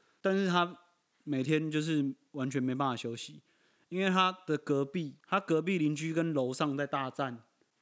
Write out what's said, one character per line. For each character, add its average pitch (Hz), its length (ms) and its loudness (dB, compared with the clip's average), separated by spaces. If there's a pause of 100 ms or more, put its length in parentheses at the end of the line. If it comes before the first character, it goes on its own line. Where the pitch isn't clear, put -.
(200)
但 190 160 0
是 196 100 2
他 175 320 0 (460)
每 139 180 -2
天 156 280 2
就 151 100 0
是 147 340 0 (180)
完 135 160 -4
全 135 140 -2
没 127 120 0
办 139 140 0
法 120 80 -2
休 117 200 -6
息， 151 240 -14 (480)
因 180 120 -4
为 190 100 2
他 185 260 4 (100)
的 151 120 2
隔 143 260 0
壁， 151 300 -4 (120)
他 190 140 2
隔 156 220 2
壁 180 160 0
邻 151 160 2
居 156 180 -4
跟 165 220 0
楼 131 180 0
上 139 240 0
在 143 100 -2
大 139 220 -2
战， 123 360 -6 (380)